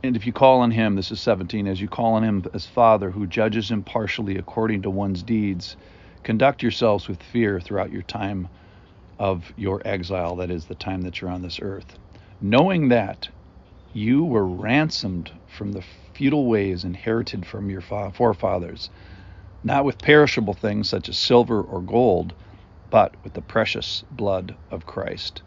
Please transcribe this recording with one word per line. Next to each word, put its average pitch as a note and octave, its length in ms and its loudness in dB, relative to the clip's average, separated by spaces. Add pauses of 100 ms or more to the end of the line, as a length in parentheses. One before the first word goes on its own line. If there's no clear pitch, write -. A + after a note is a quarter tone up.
"And C3 140 0
if G#2+ 120 -2
you A#2+ 60 -2
call C3 280 6
on A#2+ 100 4
him," A2 240 2
this G2 160 -2
is A2 100 -8
seventeen, G2+ 460 0
"as F#2+ 140 -2
you G2 80 -4
call A2+ 260 0
on A2 80 2
him G#2 220 0 (100)
as F#2+ 100 -6
Father, A2 460 4
who G2+ 160 -4
judges A2 460 0
impartially G#2 680 -4
according A2 440 -2
to G2+ 80 -2
one's F#2+ 340 -2
deeds, G#2 520 -2 (460)
conduct C3 400 2
yourselves G#2+ 460 0
with F#2 120 -8
fear G#2 380 0
throughout F#2+ 320 -4
your G2 120 -10
time G2 460 -6 (680)
of F#2+ 380 -2
your G2 280 -4
exile," F2+ 520 -4
that F2+ 160 -4
is, E2 140 -6
the - 100 -12
time F#2 260 -6
that F2+ 180 -8
you're F2+ 100 -8
on F2+ 120 -6
this F2 180 -10
earth, G2 380 -10 (420)
"knowing D3+ 480 4
that A#2 400 0 (640)
you A#2+ 320 2
were A#2 220 2
ransomed G2+ 880 -2 (160)
from G2+ 240 -8
the G2 100 -8 (320)
futile C#3+ 320 2
ways G2 380 2
inherited G2+ 600 -4
from G2+ 240 -8
your F#2+ 120 -6
fa-, G2+ 340 -8
forefathers, F#2+ 760 0 (760)
not C#3 200 2
with C#3 140 -2
perishable C#3+ 560 6
things G#2 340 -2
such F#2+ 200 -4
as - 100 -6
silver A#2+ 420 4
or F#2 220 -6
gold, F#2 500 2 (560)
but G#2+ 240 6 (120)
with - 100 -14
the - 80 -8
precious - 720 -2
blood G2+ 420 -4 (160)
of F#2+ 160 -10
Christ - 600 -10